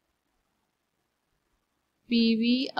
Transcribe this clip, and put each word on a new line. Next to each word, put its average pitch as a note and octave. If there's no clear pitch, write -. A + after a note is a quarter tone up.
ਪੀ A#3
ਵੀ B3